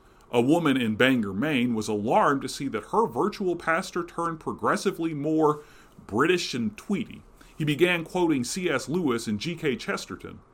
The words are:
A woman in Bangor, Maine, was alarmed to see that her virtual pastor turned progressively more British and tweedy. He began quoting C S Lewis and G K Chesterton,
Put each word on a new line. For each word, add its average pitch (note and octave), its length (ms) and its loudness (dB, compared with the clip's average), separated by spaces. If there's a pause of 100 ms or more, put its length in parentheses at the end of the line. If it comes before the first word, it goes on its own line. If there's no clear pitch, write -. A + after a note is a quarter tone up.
(320)
A A#2+ 80 4
woman C#3+ 380 4
in A2 180 0
Bangor, A#2+ 380 4
Maine, B2 400 0
was G#2+ 140 -4
alarmed C3+ 520 2
to C3 80 -8
see C3+ 200 -8
that G#2+ 180 -6
her G#3+ 200 2
virtual F3+ 480 -2
pastor F3 480 -2
turned E3 380 -6
progressively E3 720 -2
more D3+ 500 2 (440)
British E3 480 0
and A2+ 220 -2
tweedy. B2+ 460 -6 (340)
He D3+ 80 -6
began E3 400 2
quoting E3 400 0
C F3+ 240 -4
S C#3 180 0
Lewis C3+ 400 0
and G#2 140 -2
G E3 140 -4
K D3+ 220 -2
Chesterton, - 640 -10 (140)